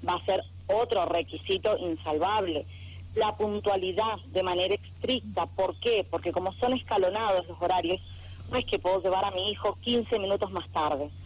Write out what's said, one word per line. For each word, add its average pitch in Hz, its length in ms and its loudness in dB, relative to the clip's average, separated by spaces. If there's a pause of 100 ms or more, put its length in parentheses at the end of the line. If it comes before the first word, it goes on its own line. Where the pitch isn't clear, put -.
va 175 60 2
a 170 100 -4
ser 190 200 2 (240)
otro 214 380 4
requisito 180 720 0
insalvable. 170 880 0 (520)
La 214 200 2
puntualidad 208 800 0 (160)
de 185 120 2
manera 185 320 2
estricta, 208 680 -2
¿por 185 360 0
qué? 220 280 2
Porque 165 240 -2
como 180 220 0
son 247 180 0
escalonados 196 760 2
los 170 120 -10
horarios, 180 400 2 (500)
no 247 80 0
es - 80 -2
que - 120 0
puedo 185 240 2
llevar 190 220 4
a 202 80 0
mi 190 180 -2
hijo 202 300 0
quince 240 380 2
minutos 196 340 0
más 175 160 -4
tarde. 151 400 0 (180)